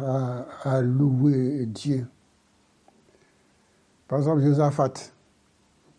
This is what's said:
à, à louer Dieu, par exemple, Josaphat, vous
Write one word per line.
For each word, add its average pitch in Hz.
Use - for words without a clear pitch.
à, 127
à 131
louer 131
Dieu, 127
par 135
exemple, 151
Josaphat, 143
vous -